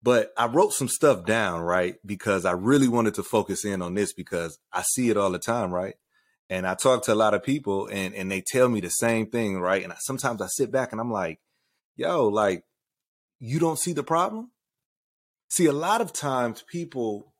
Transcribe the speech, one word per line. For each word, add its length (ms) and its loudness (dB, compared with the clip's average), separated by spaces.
But 320 4
I 100 2
wrote 260 4
some 160 -4
stuff 360 2
down, 360 0
right? 340 0
Because 400 -2
I 60 4
really 380 4
wanted 260 2
to 80 -6
focus 420 -2
in 160 -4
on 140 -6
this 180 0
because 460 -6
I 100 -4
see 280 0
it 60 2
all 140 2
the 80 -2
time, 320 -2
right? 240 -4
And 160 -2
I 80 0
talk 300 2
to 80 2
a 20 6
lot 200 4
of 100 -2
people 420 -2
and, 260 -6
and 160 -6
they 160 -4
tell 240 4
me 120 2
the 100 2
same 360 0
thing, 340 -2
right? 240 2
And 80 -12
I, 80 -14
sometimes 420 -4
I 60 -6
sit 240 -2
back 180 0
and 100 -8
I'm 120 -4
like, 260 -4
"Yo, 320 0
like, 380 2
you 220 -4
don't 180 2
see 140 -2
the 100 -4
problem?" 480 -2
See, 180 2
a 60 4
lot 280 0
of 120 -4
times 540 -2
people 720 -6